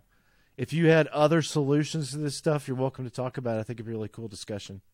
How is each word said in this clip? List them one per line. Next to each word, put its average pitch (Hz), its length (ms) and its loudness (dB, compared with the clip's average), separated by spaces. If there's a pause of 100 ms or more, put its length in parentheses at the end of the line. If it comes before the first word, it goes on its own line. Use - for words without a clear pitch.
(560)
if 127 160 -6
you 160 160 4
had 160 200 8
other 151 340 4
solutions 147 680 0
to 143 80 -8
this 147 180 -4
stuff, 151 320 0
you're 127 80 -4
welcome 131 260 -4
to 123 80 -8
talk 127 260 -6
about 117 200 -2
it. - 20 -2
I 110 40 -4
think 113 140 -10
it'd 113 100 -12
be 117 40 -8
a 113 40 -6
really 107 120 -6
cool 113 220 -12
discussion. 98 500 -10 (140)